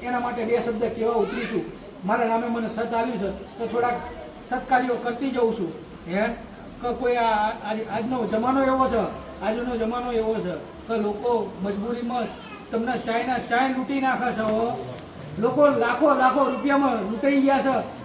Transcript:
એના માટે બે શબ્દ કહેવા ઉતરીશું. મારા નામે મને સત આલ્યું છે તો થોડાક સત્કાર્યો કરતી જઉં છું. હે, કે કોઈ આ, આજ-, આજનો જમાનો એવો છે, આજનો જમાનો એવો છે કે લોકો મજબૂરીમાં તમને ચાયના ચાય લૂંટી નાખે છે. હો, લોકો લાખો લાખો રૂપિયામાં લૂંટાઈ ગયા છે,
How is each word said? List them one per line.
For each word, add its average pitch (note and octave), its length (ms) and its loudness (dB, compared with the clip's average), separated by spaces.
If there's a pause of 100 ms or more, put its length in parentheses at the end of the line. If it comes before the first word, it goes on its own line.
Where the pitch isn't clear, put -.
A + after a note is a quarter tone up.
એના B3 160 -2
માટે A#3 260 -2
બે A#3 160 2
શબ્દ A#3 220 -2
કહેવા A3+ 300 0
ઉતરીશું. A3 480 0 (440)
મારા A3+ 200 2
નામે A3+ 220 2
મને A#3 220 -2
સત A3+ 240 -4
આલ્યું A#3 240 0
છે - 400 -6
તો A3+ 100 -4
થોડાક A#3+ 260 0 (560)
સત્કાર્યો B3+ 460 2
કરતી B3 340 -2
જઉં A3+ 240 2
છું. E3 200 -4 (340)
હે, G3+ 200 0 (540)
કે A#3+ 120 -2
કોઈ B3 220 2
આ, A3 340 4
આજ-, A3 420 -4
આજનો A3+ 340 0
જમાનો B3 380 2
એવો C4 240 4
છે, A#3 140 2 (440)
આજનો A#3+ 300 -2
જમાનો A#3+ 360 -2
એવો A3 240 0
છે F3+ 160 -4 (360)
કે A3+ 100 0
લોકો G#3 640 0
મજબૂરીમાં A#3 640 -2 (480)
તમને A#3 340 0
ચાયના A#3+ 320 0
ચાય B3 320 2
લૂંટી C4 320 -2
નાખે B3 300 0
છે. G#3 100 -2
હો, A3 440 0 (540)
લોકો C4 280 6
લાખો A#3+ 460 4
લાખો C4 300 6
રૂપિયામાં B3+ 580 2
લૂંટાઈ C4+ 400 2
ગયા C4+ 180 6
છે, B3+ 200 2 (260)